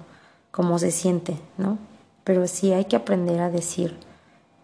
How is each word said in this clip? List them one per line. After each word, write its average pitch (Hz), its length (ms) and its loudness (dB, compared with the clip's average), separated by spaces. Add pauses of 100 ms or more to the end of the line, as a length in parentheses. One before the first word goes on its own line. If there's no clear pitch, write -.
(500)
como 175 280 2
se 175 120 2
siente, 170 480 -2 (200)
¿no? 196 200 -2 (460)
Pero 180 220 2
sí 190 260 0
hay 190 120 2
que 196 120 0
aprender 175 440 2
a 175 100 0
decir 170 480 -4 (640)